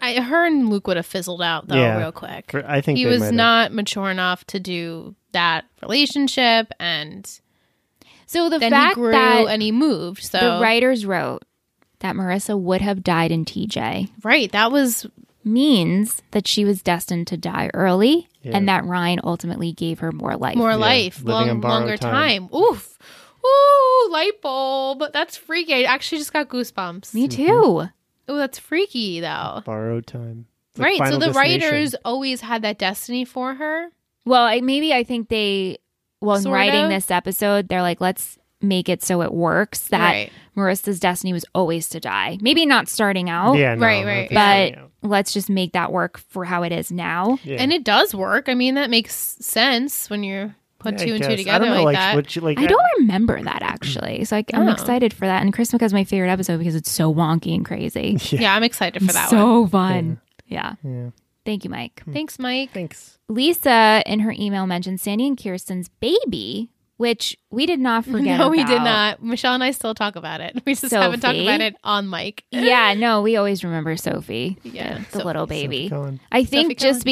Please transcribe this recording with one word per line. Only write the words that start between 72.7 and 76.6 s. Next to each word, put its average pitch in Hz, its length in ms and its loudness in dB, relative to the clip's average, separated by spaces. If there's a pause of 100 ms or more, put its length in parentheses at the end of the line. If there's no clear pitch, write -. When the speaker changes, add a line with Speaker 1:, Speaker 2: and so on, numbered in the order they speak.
Speaker 3:
no, 220 280 2
we 220 140 2
always 202 280 0
remember 165 320 -4
Sophie, 143 640 -6
Speaker 1:
Yeah, - 320 -10
Speaker 3:
the, - 60 -10
the 208 100 -12
Speaker 1:
Sophie. 202 140 -6
Speaker 3:
little 160 220 -4
Speaker 2:
Sophie 151 200 -6
Speaker 3:
baby. 139 220 -6
Speaker 2:
Cullen. 143 320 -8 (100)
Speaker 3:
I 240 140 2
think 302 220 0